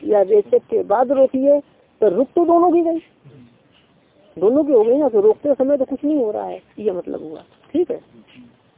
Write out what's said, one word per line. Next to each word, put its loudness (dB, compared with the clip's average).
या 2
रेचक 2
के -4
बाद 0
रोकिए, 2
तो 2
रुक 0
तो 2
दोनों 2
की 2
गई, -2
दोनों 2
की -2
हो 4
गई 2
ना। 0
तो 2
रोकते 0
समय 0
तो -4
कुछ -8
नहीं -2
हो -2
रहा -8
है, -12
ये -4
मतलब -8
हुआ। -16
ठीक -2
है, -8